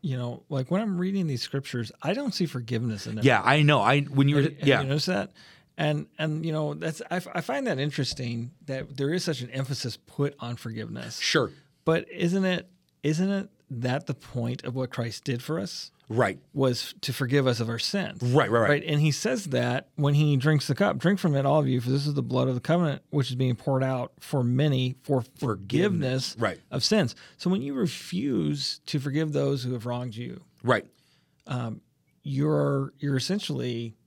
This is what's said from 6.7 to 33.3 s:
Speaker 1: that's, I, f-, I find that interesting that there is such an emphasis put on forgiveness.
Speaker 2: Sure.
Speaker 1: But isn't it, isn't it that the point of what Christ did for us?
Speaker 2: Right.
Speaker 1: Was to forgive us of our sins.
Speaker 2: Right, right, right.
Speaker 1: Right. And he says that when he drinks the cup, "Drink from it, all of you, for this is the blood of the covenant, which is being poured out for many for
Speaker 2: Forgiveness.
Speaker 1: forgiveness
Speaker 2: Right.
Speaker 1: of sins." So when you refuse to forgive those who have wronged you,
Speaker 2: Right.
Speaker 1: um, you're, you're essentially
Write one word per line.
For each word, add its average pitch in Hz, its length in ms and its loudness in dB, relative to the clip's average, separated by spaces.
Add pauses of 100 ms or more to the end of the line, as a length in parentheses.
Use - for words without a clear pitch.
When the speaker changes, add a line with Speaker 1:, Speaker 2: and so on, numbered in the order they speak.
Speaker 1:
that's, 156 260 -6 (100)
I, 175 60 -2
f-, 180 180 -6
I 175 60 -2
find 269 260 -4
that 165 120 -2
interesting 123 720 -4 (160)
that 135 320 -8
there 139 160 0
is 180 100 -2
such 139 160 -2
an 123 100 -10
emphasis 131 460 -6
put - 420 -4
on 120 180 -8
forgiveness. 113 600 -10
Speaker 2:
Sure. 120 320 2 (360)
Speaker 1:
But 165 260 2
isn't 180 320 0
it, 180 240 -2 (340)
isn't 160 280 2
it 196 180 -2 (220)
that 127 360 -2
the 143 80 -2
point 120 500 -6
of 127 120 -6
what 131 140 -4
Christ 117 340 -6
did 123 180 -2
for 160 160 -4
us? - 320 -8 (180)
Speaker 2:
Right. 107 300 2 (140)
Speaker 1:
Was 131 480 0
to - 140 -4
forgive 135 320 2
us 120 140 2
of 113 100 -2
our 117 80 -4
sins. - 440 -4
Speaker 2:
Right, 123 280 4
right, 117 100 6
right. 104 80 6
Speaker 1:
Right. 143 160 2
And 147 160 2
he 151 100 6
says 214 360 -2
that 123 500 0
when 147 160 2
he 147 240 6
drinks 143 320 4
the 143 60 2
cup, - 240 2
"Drink 185 200 2
from 151 160 2
it, 139 120 2
all 147 120 6
of 147 80 2
you, 127 140 2
for 117 80 -4
this 139 180 0
is 147 60 0
the 143 100 0
blood 127 240 0
of 131 80 0
the 123 60 -2
covenant, 160 480 0
which 135 220 0
is 123 60 -6
being 127 200 2
poured 135 260 0
out 131 380 -2
for 131 240 0
many 127 580 2
for 131 200 0 (160)
Speaker 2:
Forgiveness. 131 960 0
Speaker 1:
forgiveness - 40 -16
Speaker 2:
Right. 107 220 0 (100)
Speaker 1:
of 131 140 -4
sins." 208 320 2 (220)
So - 100 -2
when 190 140 0
you 285 100 -6
refuse 147 1120 -2
to 147 160 -4
forgive 147 320 -2
those 139 320 0
who 127 80 -2
have 117 140 -6
wronged 123 280 -6
you, 120 280 -10 (200)
Speaker 2:
Right. 117 240 2 (600)
Speaker 1:
um, 214 340 -4 (420)
you're, 143 760 0
you're 139 180 -2
essentially 123 800 -4 (100)